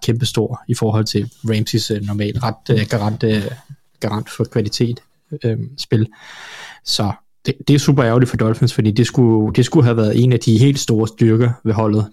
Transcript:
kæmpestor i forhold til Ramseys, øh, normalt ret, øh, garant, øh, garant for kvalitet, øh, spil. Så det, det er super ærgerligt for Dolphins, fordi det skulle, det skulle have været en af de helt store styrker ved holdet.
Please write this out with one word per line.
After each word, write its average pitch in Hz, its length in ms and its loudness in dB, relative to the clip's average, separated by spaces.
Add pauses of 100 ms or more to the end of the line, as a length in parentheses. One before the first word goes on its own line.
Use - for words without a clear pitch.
kæmpestor 117 640 -2
i 120 60 -2
forhold 110 320 0
til 104 240 -4 (200)
Ramseys, 107 420 -2
øh, 104 100 -4
normalt 104 420 -4
ret, 113 360 -2
øh, 107 100 -2
garant, 107 340 -2
øh, 107 200 0 (560)
garant 107 300 -6
for - 140 -4
kvalitet, 117 560 -2 (440)
øh, 113 140 -2 (200)
spil. 113 300 0 (760)
Så - 260 -2 (340)
det, 131 80 -2 (140)
det 139 60 6
er 147 60 4
super 135 260 2
ærgerligt 120 240 4
for - 80 -4
Dolphins, 110 360 0
fordi 107 180 0
det 117 160 2
skulle, 113 480 2
det 123 100 2
skulle 160 180 4
have 117 140 2
været 110 260 2
en 127 100 4
af 117 60 2
de 113 180 2
helt 139 220 4
store 110 280 0
styrker 117 440 2 (120)
ved 110 100 0
holdet. 107 400 0